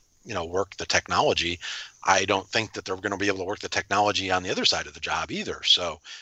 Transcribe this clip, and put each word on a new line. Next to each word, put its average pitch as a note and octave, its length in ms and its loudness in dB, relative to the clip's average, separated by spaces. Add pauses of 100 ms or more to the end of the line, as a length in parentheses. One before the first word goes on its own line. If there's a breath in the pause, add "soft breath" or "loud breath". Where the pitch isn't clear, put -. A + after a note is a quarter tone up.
(240)
you A2+ 100 -10
know, F2+ 100 -2
work F2+ 320 -2
the F2 100 -6
technology, F2 720 2 (420 loud breath)
I F#2+ 220 4
don't G2 240 0
think A2+ 240 -2
that G#2 120 -8
they're F#2+ 120 -4
gonna G2 200 -2
be G2+ 120 0
able F#2+ 100 0
to F#2 60 -4
work G2 160 -4
the F#2+ 80 -6
technology G2 600 2
on F#2 140 2
the F#2 80 -4
other G#3 140 0
side D#2+ 240 0
of D2+ 60 -16
the D#2 60 -18
job D#2+ 300 -4
either. E3+ 320 -6
So E2+ 380 2 (220 loud breath)